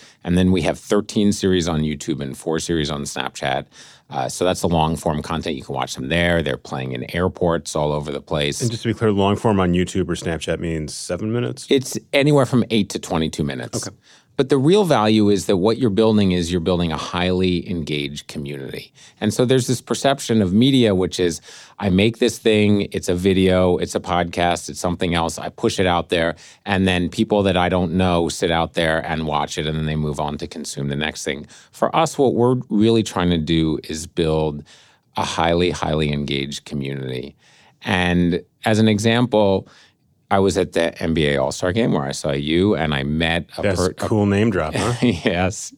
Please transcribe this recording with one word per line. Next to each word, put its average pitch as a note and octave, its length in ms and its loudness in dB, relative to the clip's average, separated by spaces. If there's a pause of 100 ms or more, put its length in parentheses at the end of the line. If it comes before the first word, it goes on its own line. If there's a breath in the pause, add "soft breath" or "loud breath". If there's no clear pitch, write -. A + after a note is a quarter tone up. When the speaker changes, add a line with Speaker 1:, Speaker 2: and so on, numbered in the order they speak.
(240 loud breath)
Speaker 1:
And F2+ 140 0
then F#2 140 4
we F#2 120 2
have D#2+ 160 -2
thirteen G#2 520 0
series F#2 380 2
on D#2+ 120 0
YouTube D2+ 380 -4
and C2+ 160 -8
four D#2+ 240 -4
series D#2+ 300 -2
on D2 140 -6
Snapchat. C2+ 600 -6 (440 loud breath)
Uh, C2 180 -4
so - 180 -4
that's F#2 160 0
the F#2 60 0
long-form D#2+ 540 0
content. D#2 340 -6
You C2 80 -10
can C#2+ 100 -10
watch C2 220 -6
them C2 140 -8
there. E2+ 340 2
They're C2+ 140 -4
playing C2 340 -8
in B1 240 -8
airports E2+ 600 -2
all D2+ 180 0
over D2 180 -4
the C#2 100 -8
place. D2 400 -2
Speaker 2:
And B2 80 0
just A#2 140 -8
to A#2 60 -2
be A2 40 0
clear, A2 180 0
long-form G2+ 480 2
on F2+ 140 2
YouTube F2+ 360 0
or E2+ 60 -2
Snapchat E2 440 -4
means D#2+ 340 -4
seven G#2+ 380 -6
minutes? B2 380 -4
Speaker 1:
It's - 280 0 (140)
anywhere C#3+ 340 4
from A#2 240 2
eight A2 200 0
to - 100 -6
twenty-two D#2+ 440 -2
minutes. C2 440 -6
Speaker 2:
Okay. - 80 -14 (400 soft breath)
Speaker 1:
But C3+ 140 0
the D3 80 4
real F3 260 4
value A2 460 4
is G2 160 2
that G2+ 120 2
what G#2+ 200 2
you're A#2+ 140 2
building G#2 400 4
is F2 200 0
you're F2+ 80 0
building E2+ 320 0
a D2+ 60 -4
highly F2+ 720 0
engaged D2 580 -6
community. C#2+ 640 -10 (300 loud breath)
And G#2+ 100 0
so C3 140 2
there's B2+ 220 2
this B2+ 120 0
perception A#2+ 600 0
of F2+ 100 2
media, A#2 440 4
which F2+ 240 -2
is E2+ 200 0 (380 loud breath)
I G2 140 0
make G#2 260 4
this A#2+ 220 0
thing, G#2 520 4
it's - 160 -6
a F#2 60 0
video, F#2 640 4
it's F2+ 160 -4
a A2 60 -2
podcast, F2 720 -2
it's D2+ 100 -12
something F2 340 -2
else, E2 240 -2
I - 120 -10
push - 300 -2
it F#2+ 60 2
out E2+ 240 0
there, E2 240 0 (320 loud breath)
and F#2+ 220 2
then F2+ 220 0
people G#2 340 0
that F#2 140 2
I F2+ 120 2
don't F2+ 240 0
know F2 340 2
sit E2+ 220 -2
out E2 240 0
there E2 320 0
and D#2+ 220 -4
watch D2+ 320 -2
it, D2+ 80 -4
and D#2 100 -2
then D#2 80 -2
they D#2 100 -2
move D2+ 240 -4
on D2 200 -4
to E2 80 -10
consume C#2+ 400 -8
the C#2+ 80 -4
next D2+ 280 -6
thing. D2 220 -6 (260 loud breath)
For - 240 -2
us, D#3+ 220 0
what C3+ 160 4
we're A#2+ 220 2 (140)
really A2 340 4
trying F2+ 260 0
to F2 80 2
do D#2+ 460 0
is D#2+ 240 -8
build D#2 560 -2 (520 soft breath)
a G2 80 -2
highly, E2+ 460 2
highly D#2 420 -2
engaged C#2+ 540 -6
community. C2+ 720 -8 (480 soft breath)
And F2 580 2 (240)
as G#2+ 140 4
an A2 80 6
example, G#2+ 800 2 (640 soft breath)
I G2 80 4
was F#2+ 180 4
at F2 140 0
the E2 320 -2
N E2 100 0
B D#2 140 2
A C#2+ 100 2
All-Star C#2+ 360 -2
Game A2+ 200 0
where D2 120 -2
I C#2 60 -6
saw C#2+ 200 -4
you D#2+ 440 2
and D2+ 200 -2
I C2+ 80 -2
met D#2+ 420 0 (100)
a - 60 -8
Speaker 2:
That's F#2+ 180 0
Speaker 1:
per-, F2+ 140 0
Speaker 2:
cool G#2 320 0
name G2+ 240 2
drop, D#2+ 240 -2
huh? A2+ 240 -2
Speaker 1:
<laughs> - 80 0
Yes. F#2 720 0